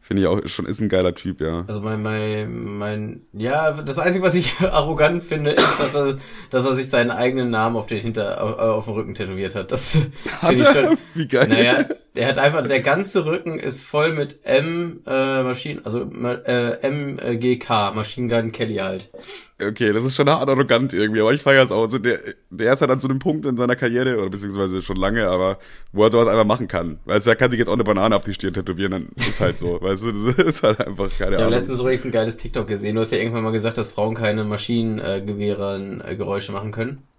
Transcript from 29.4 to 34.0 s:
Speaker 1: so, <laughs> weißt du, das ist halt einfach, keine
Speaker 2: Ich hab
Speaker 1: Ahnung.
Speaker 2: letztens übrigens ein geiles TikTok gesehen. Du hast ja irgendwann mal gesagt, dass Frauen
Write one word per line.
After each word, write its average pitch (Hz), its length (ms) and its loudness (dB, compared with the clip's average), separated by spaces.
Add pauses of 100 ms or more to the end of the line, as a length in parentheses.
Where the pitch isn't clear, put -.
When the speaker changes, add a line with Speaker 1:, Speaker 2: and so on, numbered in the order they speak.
Speaker 1:
so, 87 200 -2
<laughs> - 40 -6
weißt 95 220 -2
du, 117 80 -2 (200)
das 160 140 2
ist 160 160 0
halt 110 180 2
einfach, 98 360 -2
keine 98 160 0
Speaker 2:
Ich 95 40 2
hab - 120 2
Speaker 1:
Ahnung. - 100 2
Speaker 2:
letztens 127 200 -2
übrigens 127 280 0
ein 120 40 -4
geiles 113 280 -2
TikTok 110 300 -6
gesehen. 104 280 -4
Du 113 60 2
hast 110 100 -2
ja 110 60 0
irgendwann 113 260 -2
mal 110 80 -2
gesagt, 113 240 -2
dass 110 160 -4
Frauen 110 220 -2